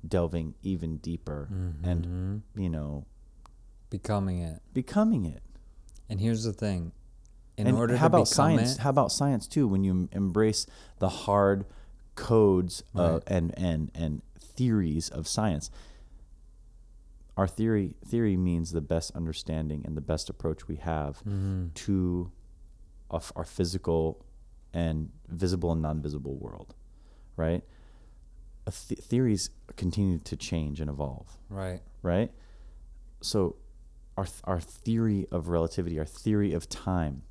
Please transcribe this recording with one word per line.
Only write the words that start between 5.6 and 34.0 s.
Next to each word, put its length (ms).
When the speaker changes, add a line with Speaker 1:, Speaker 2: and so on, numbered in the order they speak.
Speaker 2:
And 120
here's 240
the 80
thing. 400
In 100
Speaker 1:
And 120
Speaker 2:
order 180
Speaker 1:
how 120
Speaker 2:
to 80
Speaker 1:
about 120
Speaker 2:
become 300
Speaker 1:
science? 180
Speaker 2:
it 40
Speaker 1:
How 100
about 200
science 380
too? 180
When 160
you 100
em-, 200
embrace 540
the 100
hard 560
codes, 680
uh, 180
Speaker 2:
Right. 160
Speaker 1:
and, 280
and, 380
and 280
theories 720
of 180
science, 440
our 120
theory, 460
theory 300
means 360
the 80
best 340
understanding 720
and 100
the 60
best 260
approach 400
we 80
have 440
Speaker 2:
Mm-hmm. 540
Speaker 1:
to 580
of 240
our 100
physical 800
and 380
visible 460
and 100
non-visible 540
world, 400
right? 280
A 20
th-, 300
theories 500
continue 440
to 160
change 440
and 80
evolve. 500
Speaker 2:
Right. 320
Speaker 1:
Right? 280
So 360